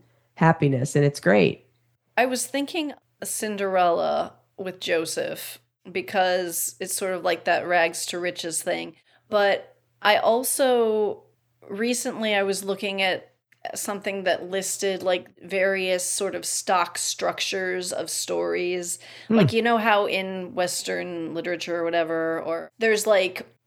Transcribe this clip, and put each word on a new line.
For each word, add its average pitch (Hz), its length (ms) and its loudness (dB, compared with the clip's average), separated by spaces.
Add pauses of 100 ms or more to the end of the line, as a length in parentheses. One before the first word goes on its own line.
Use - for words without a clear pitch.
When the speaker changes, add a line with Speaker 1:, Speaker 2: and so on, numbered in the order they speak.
(340)
Speaker 1:
happiness, 147 640 4
and 143 80 6
it's 143 160 0
great. 190 420 4 (540)
Speaker 2:
I 233 80 4
was 254 200 -2
thinking 285 460 -4 (320)
Cinderella 180 1080 0 (240)
with 185 220 -10
Joseph 165 800 -4 (300)
because 185 920 0
it's 185 160 -6
sort 190 180 -4
of 175 100 -6
like 170 220 -2
that 165 220 2
rags 170 400 2
to 180 120 -6
riches 175 440 -4
thing. 170 320 -4 (340)
But 202 460 2 (260)
I 208 160 6
also, 233 1040 2 (460)
recently 220 640 -2
I 196 100 4
was 196 200 -2
looking 196 380 -4
at 185 280 0 (440)
something 196 500 -6
that 180 280 0
listed, 190 500 -2
like, 180 260 0 (140)
various 185 640 0
sort 185 320 -4
of 170 100 -8
stock - 540 0
structures 185 920 -2
of 165 200 -6
stories. 175 880 -2 (280)
Speaker 3:
Hmm. 220 100 4
Speaker 2:
Like, 196 160 6
you 226 100 2
know 233 160 4
how 208 260 4
in 190 480 -4
Western 180 800 -4
literature 170 440 -4
or 170 60 -2
whatever, 165 560 0
or 165 380 -6
there's, 220 300 2
like, 190 400 2 (200)